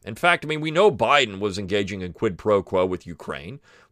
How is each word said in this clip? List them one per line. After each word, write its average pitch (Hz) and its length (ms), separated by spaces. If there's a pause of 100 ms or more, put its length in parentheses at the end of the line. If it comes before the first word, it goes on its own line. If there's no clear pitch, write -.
In - 120
fact, 175 280
I 147 40
mean, 156 120
we 156 120
know 190 180
Biden 117 480
was 98 200
engaging 101 420
in 90 120
quid 98 240
pro 104 240
quo 92 240
with 90 220
Ukraine. 82 540 (320)